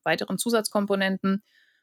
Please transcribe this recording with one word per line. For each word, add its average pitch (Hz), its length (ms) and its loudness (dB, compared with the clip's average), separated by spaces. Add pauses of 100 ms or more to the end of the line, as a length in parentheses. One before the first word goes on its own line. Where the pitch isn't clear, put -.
weiteren 170 340 -2
Zusatzkomponenten. 196 1040 0 (420)